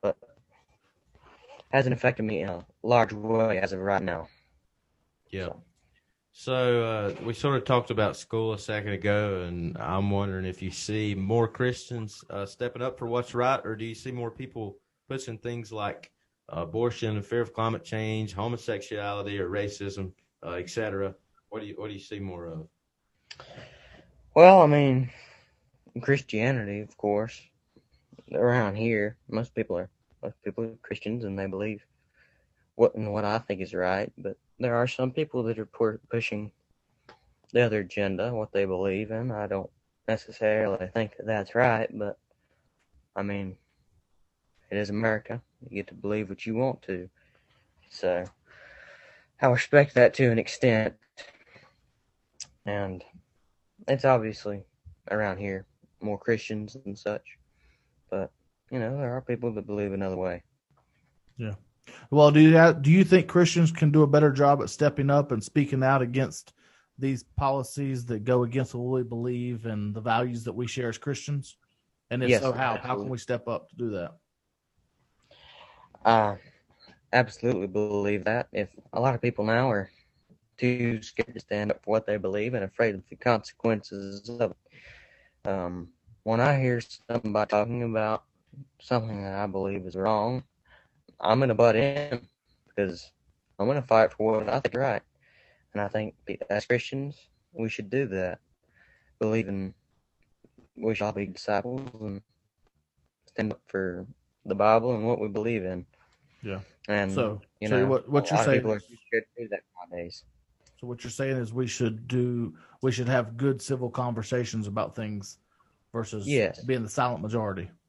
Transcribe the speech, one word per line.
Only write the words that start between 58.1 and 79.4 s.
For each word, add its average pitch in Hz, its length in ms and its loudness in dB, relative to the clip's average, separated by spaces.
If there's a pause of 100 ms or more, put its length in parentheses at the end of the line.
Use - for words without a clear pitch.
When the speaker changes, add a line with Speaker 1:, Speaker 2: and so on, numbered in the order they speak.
Speaker 1:
you 131 100 -6
know, 120 180 -4
there 127 180 -4
are 127 60 -6
people 120 320 -4
that 107 120 -8
believe 104 280 -4
another 95 240 -4
way. 90 260 -6 (960)
Speaker 3:
Yeah. 110 180 -6 (560)
Well, 147 200 12
do 151 80 10
you 160 180 12
ha-, 165 160 10
do 147 180 4
you 185 120 10
think 185 240 6
Christians 170 440 4
can 160 200 2
do 156 120 8
a 143 40 6
better 147 240 6
job 143 300 4
at - 80 -4
stepping 143 400 0
up 143 220 4
and 110 120 -2
speaking 139 400 0
out 135 180 4
against 123 520 -4 (440)
these 135 260 -4
policies 135 840 -2
that 107 160 -4
go 123 200 4
against 123 320 -4
what 120 80 -6
we 127 200 -2
believe 120 600 -6
and 104 280 -4
the 110 80 -8
values 117 440 0
that 101 80 -6
we 117 140 -4
share 123 220 -4
as 113 80 -8
Christians? 143 600 -6 (540)
And 123 120 -2
if 123 60 2
Speaker 1:
Yes, 113 120 6
Speaker 3:
so, 131 120 0
how? 120 240 -2
How 127 180 -4
can 104 140 -6
Speaker 1:
absolutely. - 20 -4
Speaker 3:
we 123 60 -6
step 120 300 -6
up - 220 -6
to - 60 -20
do 117 160 -4
that? 90 200 -6 (1900)
Speaker 1:
I 107 320 6 (760)
absolutely 117 540 2
believe 101 580 0
that. 113 280 -2
If 101 160 -4 (240)
a - 60 -2
lot 127 160 2
of 117 60 -6
people 117 240 0